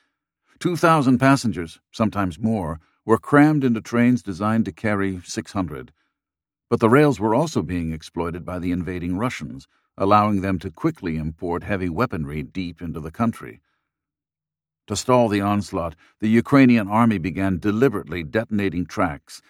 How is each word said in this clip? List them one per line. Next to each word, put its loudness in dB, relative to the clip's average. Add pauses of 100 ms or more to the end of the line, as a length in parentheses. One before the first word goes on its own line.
(600)
Two -2
thousand 4
passengers, 0 (100)
sometimes -2
more, -4 (260)
were 4
crammed 4
into 0
trains 2
designed -2
to -8
carry -2
six -10
hundred. -6 (800)
But 0
the 6
rails 6
were 0
also -2
being -4
exploited -8
by -8
the -4
invading -6
Russians, -8 (300)
allowing 2
them -2
to -10
quickly -4
import -6
heavy -4
weaponry -4
deep -10
into -10
the -12
country. -6 (1300)
To -6
stall 4
the 2
onslaught, -2 (240)
the -2
Ukrainian 4
army 2
began -2
deliberately -2
detonating -4
tracks -6